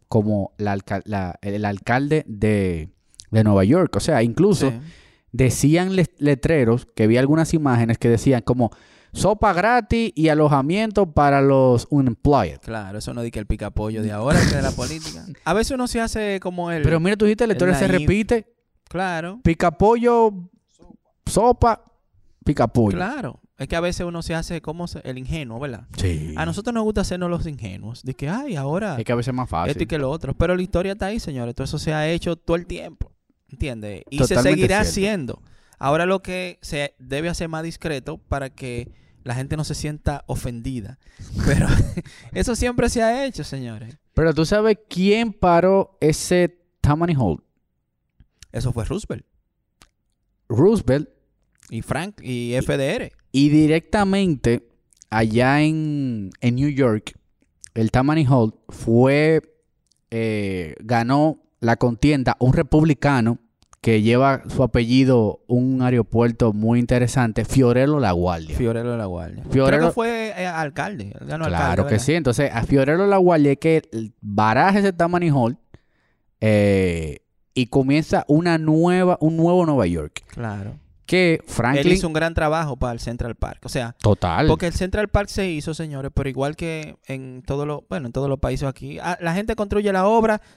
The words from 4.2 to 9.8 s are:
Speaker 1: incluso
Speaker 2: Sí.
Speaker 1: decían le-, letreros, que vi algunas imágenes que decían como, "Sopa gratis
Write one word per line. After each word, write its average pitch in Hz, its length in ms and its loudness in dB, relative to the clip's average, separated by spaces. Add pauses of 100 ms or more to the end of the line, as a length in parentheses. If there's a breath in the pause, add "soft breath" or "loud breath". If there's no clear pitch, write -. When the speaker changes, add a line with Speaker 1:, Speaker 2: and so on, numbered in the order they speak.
Speaker 1:
incluso 135 480 2
Speaker 2:
Sí. 113 60 -8 (540 loud breath)
Speaker 1:
decían 151 640 2
le-, 180 120 2 (100)
letreros, 139 800 2
que 110 120 2
vi 113 100 6
algunas 151 360 2
imágenes 120 460 2
que 120 100 2
decían 117 320 2
como, 120 300 0 (420 soft breath)
"Sopa 208 400 2
gratis 226 640 0